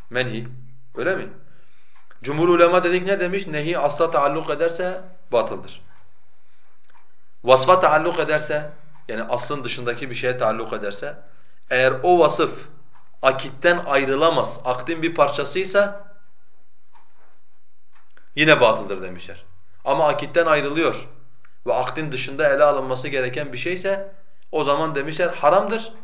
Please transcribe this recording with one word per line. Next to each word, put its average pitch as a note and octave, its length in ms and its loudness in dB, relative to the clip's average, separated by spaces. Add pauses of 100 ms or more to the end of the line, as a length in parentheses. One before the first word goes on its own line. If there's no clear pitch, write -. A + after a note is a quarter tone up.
(100)
menhi. A#2 380 -2 (480)
Öyle E3 200 0
mi? B2+ 120 -6 (960)
Cumhur D#3 260 2
ulema F3 360 8
dedik F3+ 220 2
ne G3 140 0
demiş? F3+ 260 -2
Nehi D#3 320 -2
asla D3 320 2
taalluk D3+ 400 2
ederse E3+ 500 -2 (320)
batıldır. G#2 500 -2 (1600)
Vasfa C3 360 8
taalluk D#3+ 380 4
ederse, D3+ 520 0 (380)
yani A2+ 140 -4
aslın B2 420 -2
dışındaki A#2+ 460 -4
bir A#2+ 40 -6
şeye B2+ 240 -2
taalluk A2+ 340 0
ederse, G#2 440 -6 (540)
eğer C3 220 6 (100)
o F3 160 8
vasıf D3 500 4 (540)
akitten D3+ 640 2
ayrılamaz, C#3 800 2
akdin D3 380 -2
bir D#3+ 120 -2
parçasıysa F#3 960 0 (2250)
yine - 240 8
batıldır G#2 420 4
demişler. F2+ 420 -8 (400)
Ama D3 240 2
akitten C#3+ 380 2
ayrılıyor D3 640 2 (580)
ve A#2+ 80 2
akdin D3 380 -2
dışında C#3+ 360 0
ele C#3 160 6
alınması C3+ 440 2
gereken C3+ 440 -2
bir B2 60 -6
şeyse F#3+ 540 -2 (400)
o D3+ 120 0
zaman D3 300 0
demişler D#3 340 -2
haramdır G#3 640 2 (120)